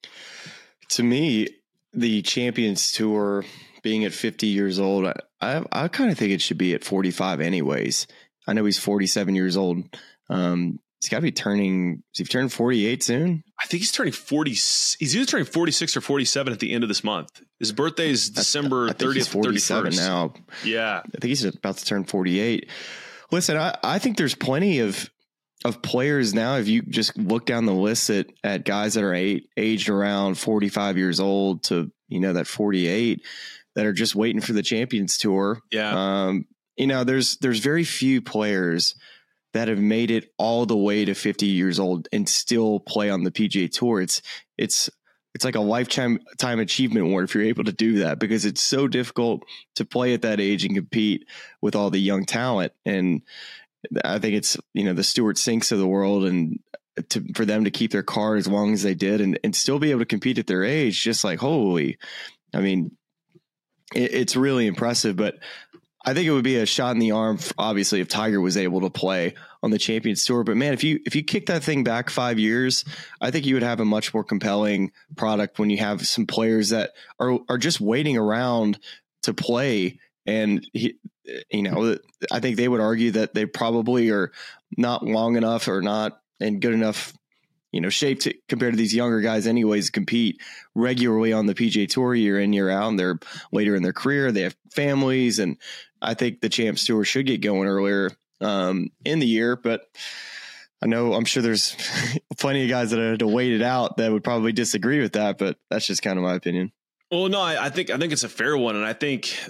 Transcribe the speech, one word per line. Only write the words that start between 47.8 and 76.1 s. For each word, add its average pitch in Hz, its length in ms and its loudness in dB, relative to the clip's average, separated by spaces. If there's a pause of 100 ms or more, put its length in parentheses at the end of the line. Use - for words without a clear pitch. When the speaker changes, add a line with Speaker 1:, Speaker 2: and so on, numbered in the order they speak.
Speaker 1:
that, 82 180 0
because 104 260 0
it's 104 180 -2
so 135 260 0
difficult 120 560 -2 (320)
to 110 100 -4
play 123 300 0
at 120 80 -2
that 107 160 0
age 101 260 0
and 101 80 -2
compete 104 540 0 (340)
with 104 140 0
all 101 160 2
the 95 80 2
young 98 260 0
talent. 117 480 -2 (120)
And 92 360 0 (840)
I 101 140 0
think 104 160 0
it's, - 240 -2 (160)
you 101 100 -2
know, 95 100 2
the 92 100 0
Stewart 107 340 2
Cinks 113 340 0
of 110 60 2
the 95 100 2
world, 98 380 2
and 85 340 0 (500)
to, - 140 -2 (120)
for 113 100 0
them 107 200 2
to 101 60 0
keep 113 200 -2
their 98 100 0
card 107 380 0
as 90 80 -2
long 104 260 2
as 95 80 0
they 95 140 2
did 101 260 0
and, 95 220 2
and 107 120 0
still 139 220 0
be 151 140 2
able 123 100 2
to 113 40 0
compete 117 340 0
at 104 80 -4
their 92 160 0
age, 127 400 0
just 110 200 0
like, 87 160 -2
holy, 95 600 0 (540)
I - 80 0
mean, 95 360 -2 (960)
it, 123 200 0
it's 127 220 0
really 131 300 2
impressive. 110 500 0
But 101 220 -2 (680)
I 135 80 0
think 170 120 2
it 156 60 4
would 135 120 4
be 131 120 2
a 110 100 2
shot 127 260 0
in 117 80 2
the 113 120 4
arm, 110 260 2
f-, - 200 -8
obviously, 104 420 0
if 90 80 -2
Tiger 107 340 0
was 90 160 2
able 92 240 0
to 92 80 0
play 92 460 -2 (260)
on 110 100 0
the 107 60 2
Champions 110 460 0
Tour. 120 200 2
But 104 120 0
man, 143 180 2
if 120 100 -2
you, 156 220 2
if 127 100 -4
you 151 80 0
kick - 240 -2
that 165 160 0
thing 139 200 0
back 117 260 -2
five 120 300 0
years, 120 460 2 (340)
I 127 120 0
think 143 140 -2
you 131 100 2
would 120 80 2
have 117 180 -2
a 110 40 2
much 107 280 0
more 107 100 -2
compelling 101 680 0 (260)
product 107 420 -2
when 104 100 2
you 101 100 2
have 104 280 -2
some - 180 0